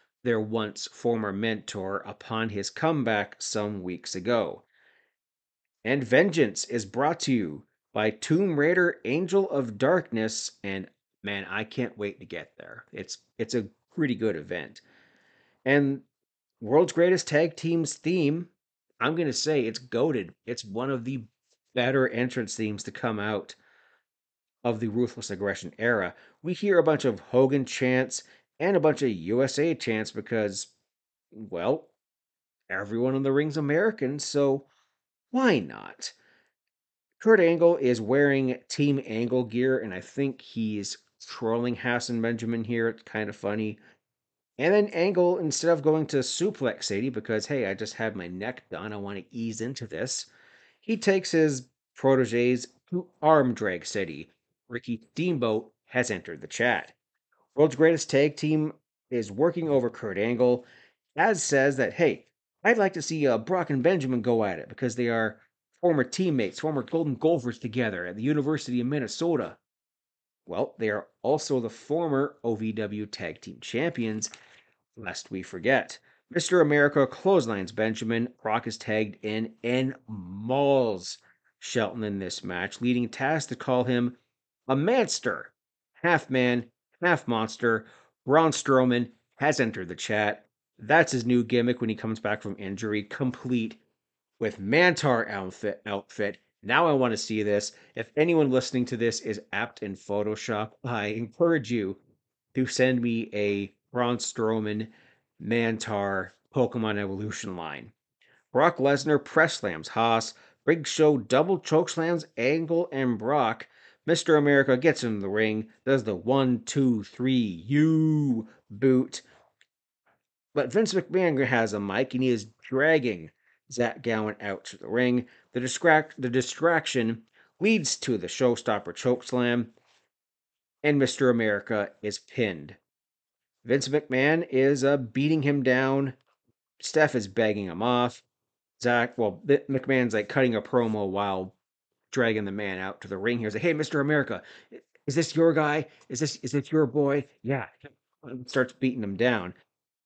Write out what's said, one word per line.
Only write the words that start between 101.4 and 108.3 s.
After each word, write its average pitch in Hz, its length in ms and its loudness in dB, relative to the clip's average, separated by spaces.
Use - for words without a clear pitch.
you 101 260 -2
to 127 120 0
send 127 340 2
me 117 320 -2
a 101 400 -2
Braun 120 240 0
Strowman 110 720 -4
Mantaur 104 920 -2
Pokemon 110 440 0
Evolution 98 580 -6
line. 78 360 -12